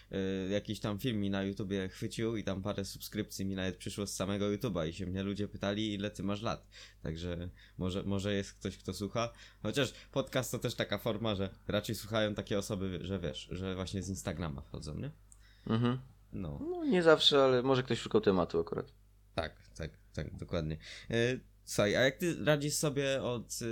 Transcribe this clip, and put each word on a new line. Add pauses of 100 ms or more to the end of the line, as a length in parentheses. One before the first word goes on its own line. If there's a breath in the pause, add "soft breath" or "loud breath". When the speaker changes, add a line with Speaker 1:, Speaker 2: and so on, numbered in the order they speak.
(120)
Speaker 1:
e,
jakiś
tam
film
mi
na
YouTubie
chwycił
i
tam
parę
subskrypcji
mi
nawet
przyszło
z
samego
YouTube'a
i
się
mnie
ludzie
pytali,
ile
ty
masz
lat. (360 loud breath)
Także (280 soft breath)
może,
może
jest
ktoś,
kto
słucha. (280 loud breath)
Chociaż (180 loud breath)
podcast
to
też
taka
forma,
że (180)
raczej
słuchają
takie
osoby,
że
wiesz,
że
właśnie
z
Instagrama
wchodzą,
nie? (560 soft breath)
Speaker 2:
Mhm. (340)
Speaker 1:
No. (100)
Speaker 2:
No,
nie
zawsze,
ale
może
ktoś
szukał
tematu
akurat. (440)
Speaker 1:
Tak, (220)
tak, (220)
tak,
dokładnie. (340 loud breath)
E, (500)
słuchaj,
a
jak
ty (100)
radzisz
sobie
od, (120)